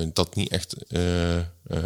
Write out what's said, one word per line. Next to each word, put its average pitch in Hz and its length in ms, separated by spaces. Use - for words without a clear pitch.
dat - 220
niet 98 140
echt, - 240
eh, 87 640
eh, 85 80
eh, 82 180